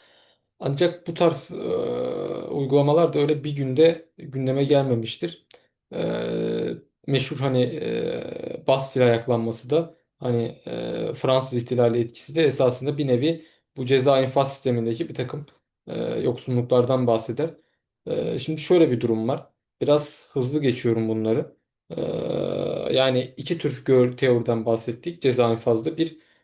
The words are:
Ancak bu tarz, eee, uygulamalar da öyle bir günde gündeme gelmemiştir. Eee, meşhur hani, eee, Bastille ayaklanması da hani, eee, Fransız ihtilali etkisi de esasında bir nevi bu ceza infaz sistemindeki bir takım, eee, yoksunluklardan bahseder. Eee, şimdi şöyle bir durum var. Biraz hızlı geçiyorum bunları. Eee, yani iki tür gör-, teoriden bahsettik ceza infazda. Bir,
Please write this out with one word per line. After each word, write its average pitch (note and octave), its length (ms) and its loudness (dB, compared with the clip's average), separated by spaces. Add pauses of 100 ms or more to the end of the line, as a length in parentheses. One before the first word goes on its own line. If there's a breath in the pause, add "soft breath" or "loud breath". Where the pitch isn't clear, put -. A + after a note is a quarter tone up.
(600 soft breath)
Ancak C#3+ 460 -2
bu E3 80 -6
tarz, E3 360 0
eee, - 80 -10 (920)
uygulamalar C#3+ 640 4
da D3+ 60 0
öyle D3 260 2
bir D3 120 -4
günde C#3+ 520 2 (100)
gündeme C3+ 460 -2
gelmemiştir. C3+ 800 0 (460 soft breath)
Eee, A1+ 840 -4 (300)
meşhur C#3 320 -2
hani, C3 240 2
eee, - 1040 -6
Bastille C3+ 380 2
ayaklanması A#2 680 0
da E3 240 0 (240 soft breath)
hani, A#2 480 -4
eee, A#2 480 -6
Fransız C3 480 0
ihtilali A#2+ 380 2
etkisi - 360 -8
de E3 80 4
esasında C3+ 540 0
bir D3 80 -2
nevi C#3 400 0 (300 loud breath)
bu C3 100 -6
ceza C3+ 360 4
infaz C3+ 300 0
sistemindeki A#2 560 -2
bir - 60 -14
takım, C#3 320 -8 (420)
eee, A#2 340 -4
yoksunluklardan B2 840 2
bahseder. A#2+ 440 0 (560)
Eee, - 320 -4
şimdi D#3 220 -6
şöyle E3+ 300 6
bir A#2+ 100 0
durum A2+ 280 0
var. D#3 180 -4 (340)
Biraz D3 520 0
hızlı C#3 300 -2
geçiyorum A#2 460 0
bunları. A2 480 -2 (400)
Eee, - 960 -4
yani C3 440 2
iki E3 220 -4
tür B2+ 260 -6
gör-, B2 320 4
teoriden A#2+ 500 2
bahsettik A#2 560 -4
ceza B2 300 2
infazda. A#2 460 0
Bir, E3 200 -4 (260 soft breath)